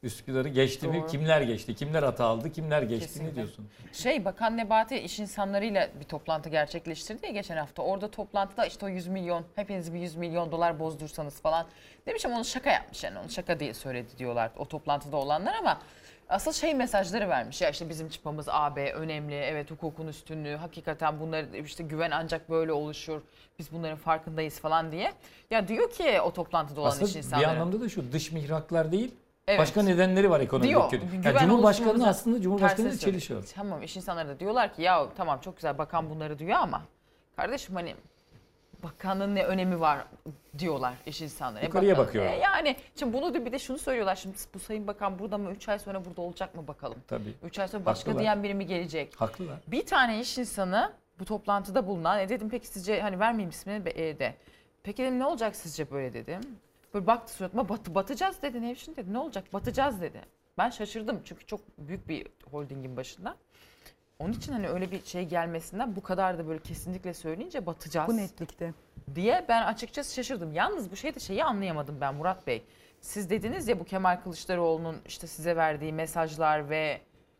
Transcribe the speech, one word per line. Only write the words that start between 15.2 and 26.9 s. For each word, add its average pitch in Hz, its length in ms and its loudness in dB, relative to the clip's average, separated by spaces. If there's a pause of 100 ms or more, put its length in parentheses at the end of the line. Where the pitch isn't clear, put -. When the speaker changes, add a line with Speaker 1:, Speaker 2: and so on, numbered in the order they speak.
Speaker 2:
ama 330 240 2 (500)
asıl 202 240 2
şey 311 200 2
mesajları 202 560 2
vermiş. 123 320 0
Ya 160 80 4
işte 160 200 -6
bizim 160 200 -8
çıpamız 151 400 -8
A 143 260 2
B 139 180 -2
önemli, 151 420 -6
evet 143 360 -4
hukukun 160 360 -8
üstünlüğü, 151 480 -8
hakikaten 156 640 -4
bunlar 160 260 -4 (200)
işte 165 180 -10
güven 160 280 -2
ancak 160 380 -2
böyle 160 240 2
oluşur, 151 480 -4 (380)
biz 156 120 -12
bunların 156 260 -6
farkındayız 160 640 0
falan 160 320 2
diye. 208 200 -2 (400)
Ya 214 160 4
diyor 440 240 2
ki 262 300 4
o 170 120 2
toplantıda 151 480 -2
olan 143 80 6
Speaker 1:
Aslında 143 200 4